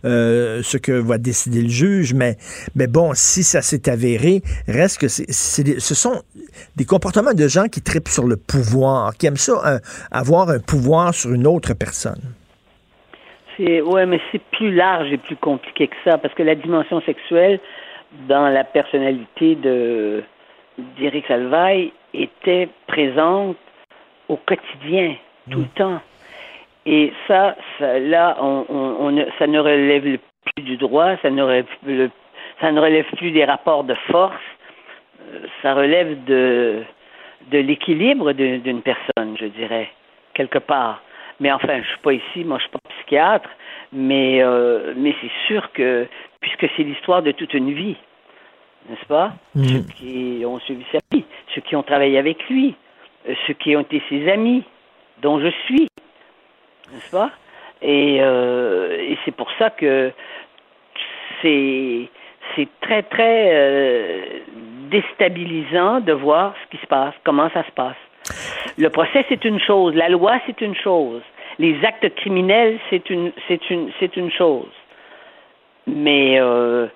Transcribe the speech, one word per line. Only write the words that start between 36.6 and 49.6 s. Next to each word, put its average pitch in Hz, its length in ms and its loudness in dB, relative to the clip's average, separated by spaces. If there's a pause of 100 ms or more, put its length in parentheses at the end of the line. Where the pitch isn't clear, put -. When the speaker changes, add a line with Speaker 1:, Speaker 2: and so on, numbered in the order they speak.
Speaker 2:
de 147 60 2
l'équilibre 156 760 0
de, 135 260 -2
d'une 123 240 -6
personne, 113 560 -4
je 107 100 -8
dirais, 110 420 -8 (460)
quelque 143 240 -2
part. 117 440 -2 (380)
Mais 139 100 2
enfin, 135 300 -2
je - 80 -10
suis - 120 -10
pas 143 120 2
ici, 165 320 -6
moi 143 140 -6
je - 40 -6
suis - 80 -12
pas - 80 -10 (220)
psychiatre, 175 480 2 (420)
mais, 131 500 2
euh, 120 540 2
mais 139 260 0
c'est 120 100 -12 (160)
sûr 214 260 -2
que, 123 340 0 (320)
puisque - 380 -2
c'est 156 60 0
l'histoire 175 400 0
de 147 80 2
toute - 220 -8
une 139 200 0
vie, 180 240 -6 (920)
n'est-ce 117 180 -16
pas ? 170 260 0 (220)
Speaker 1:
Mhm. 139 100 2